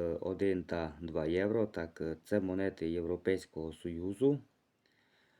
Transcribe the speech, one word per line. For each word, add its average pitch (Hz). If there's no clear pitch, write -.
один 92
та 80
два 80
євро. 104
Так, -
е, 80
це 104
монети 92
Європейського 85
Союзу. 98